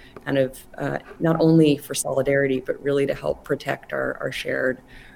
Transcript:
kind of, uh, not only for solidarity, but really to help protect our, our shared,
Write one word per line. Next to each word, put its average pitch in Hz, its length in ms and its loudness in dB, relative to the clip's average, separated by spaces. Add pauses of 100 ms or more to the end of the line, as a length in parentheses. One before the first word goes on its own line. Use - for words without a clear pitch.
(260)
kind 139 120 0
of, 131 220 0 (180)
uh, 143 220 -4 (200)
not 165 220 2
only 160 360 6
for 143 180 -8
solidarity, 139 640 0
but - 220 -6
really 143 260 0
to 147 80 -2
help - 280 -6
protect 139 500 -6
our, 131 280 -4
our 139 100 -4
shared, 131 480 -4 (360)